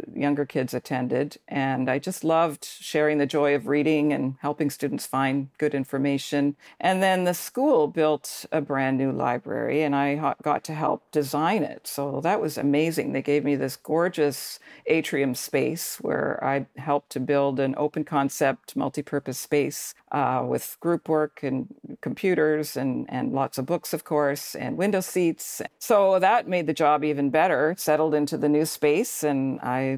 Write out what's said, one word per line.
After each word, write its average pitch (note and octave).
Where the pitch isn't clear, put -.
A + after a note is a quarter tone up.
younger C#3+
kids C3+
attended, C3+
and C3+
I C3
just -
loved D#3+
sharing D3+
the C#3+
joy C#3+
of C#3
reading D3
and C3+
helping D3
students -
find C3+
good D3
information. C#3
And F#3
then F#3
the F3+
school B3
built D#3
a D#3
brand C3+
new C3+
library, B2
and C#3+
I C#3+
ha-, D3+
got D3
to D#3+
help -
design D#3
it. -
So C#3
that F3+
was D#3
amazing. D3
They C3+
gave C#3+
me C#3+
this C3+
gorgeous D#3+
atrium C#3+
space -
where -
I C3+
helped C#3+
to C3+
build C#3
an C3+
open D3+
concept, C#3
multi-purpose C#3
space, -
uh, B2+
with B2+
group E3+
work D3+
and C3
computers D#3
and, B2+
and B2
lots C3+
of C3+
books, F3
of D#3
course, D3
and B2+
window G3
seats. -
So G3
that F#3+
made F3
the D#3
job D3+
even C#3+
better, D#3
settled D#3
into D3
the C#3+
new D3+
space, D3+
and C3+
I C3